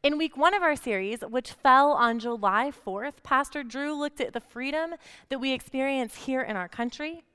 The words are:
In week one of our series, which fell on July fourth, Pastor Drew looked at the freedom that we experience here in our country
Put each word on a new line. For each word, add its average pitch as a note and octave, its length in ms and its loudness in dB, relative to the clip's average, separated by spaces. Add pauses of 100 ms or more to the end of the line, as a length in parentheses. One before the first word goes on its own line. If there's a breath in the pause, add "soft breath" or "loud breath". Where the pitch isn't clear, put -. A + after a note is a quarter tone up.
In D4 160 2
week D#4+ 180 -2
one E4 160 4
of G4+ 80 0
our E4 140 2
series, G#3 460 -4
which A#3+ 300 -6
fell C#4 420 6
on A#3 260 2
July A3 500 0
fourth, A3 540 -10
Pastor C#4 400 0
Drew C#4 320 -6
looked D4 260 -4
at - 100 -4
the A#3+ 80 -6
freedom D4+ 540 -6 (360 loud breath)
that C4+ 100 -4
we C4+ 120 0
experience C4 640 -2
here C4 260 -4
in G#3+ 140 -4
our F3+ 120 -6
country D4+ 560 -8 (120)